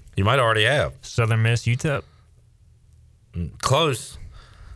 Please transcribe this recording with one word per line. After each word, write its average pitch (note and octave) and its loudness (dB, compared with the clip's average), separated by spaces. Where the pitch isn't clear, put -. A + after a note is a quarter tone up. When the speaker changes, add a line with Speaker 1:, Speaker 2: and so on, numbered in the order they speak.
Speaker 1:
You F#2+ 0
might B2 4
already A2 4
have. A#2 2
Speaker 2:
Southern A2+ 0
Miss, A#2 0
utep. C3 -2
Speaker 1:
Mm, E2+ -8
close. C#3 0